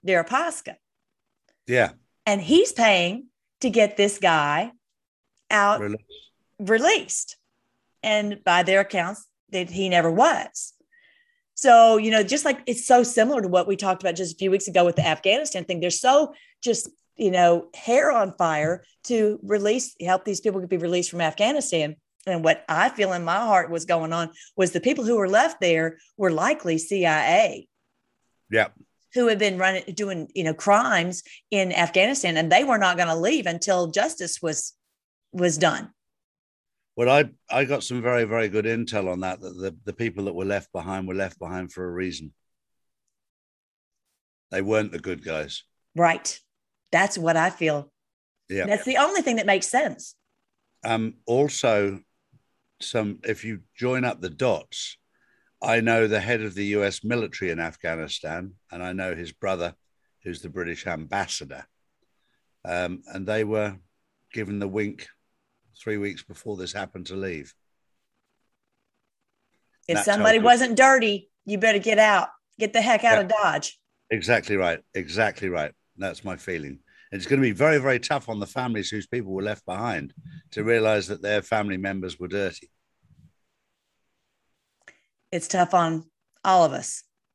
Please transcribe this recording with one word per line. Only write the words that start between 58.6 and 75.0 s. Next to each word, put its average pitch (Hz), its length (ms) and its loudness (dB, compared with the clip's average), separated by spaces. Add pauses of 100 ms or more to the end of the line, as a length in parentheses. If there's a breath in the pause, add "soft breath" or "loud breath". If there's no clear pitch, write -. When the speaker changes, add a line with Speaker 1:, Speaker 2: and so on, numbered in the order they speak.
Speaker 2:
and 87 100 -14
I 90 100 -10
know 92 220 -6
his 80 180 -12
brother, 87 420 -6 (500)
who's 85 180 -12
the 90 60 -16
British 85 380 -10
ambassador. 80 800 -8 (1000)
Um, 90 420 -6
and 95 200 -12
they 107 180 -2
were 104 320 -4 (560)
given 104 260 -8
the 101 100 -6
wink 104 380 -6 (720)
three 107 200 -8
weeks 101 240 -8
before - 340 -14
this 90 160 -12
happened 92 340 -12
to 92 100 -14
leave. 87 380 -10 (2250)
Speaker 1:
If 170 80 0
Speaker 2:
That 202 80 0
Speaker 1:
somebody 214 340 4
Speaker 2:
tells 214 40 2
you - 20 0
Speaker 1:
wasn't 240 320 6
dirty, 254 540 4 (140)
you 202 140 -6
better 208 200 2
get 208 200 2
out. 208 300 4 (300)
Get 214 140 -2
the 226 100 2
heck 226 220 2
out 220 140 6
Speaker 2:
Yeah. - 20 2
Speaker 1:
of 185 80 -4
Dodge. 190 500 -2 (320)
Speaker 2:
Exactly 104 460 0
right. 87 240 0 (140)
Exactly 95 540 -4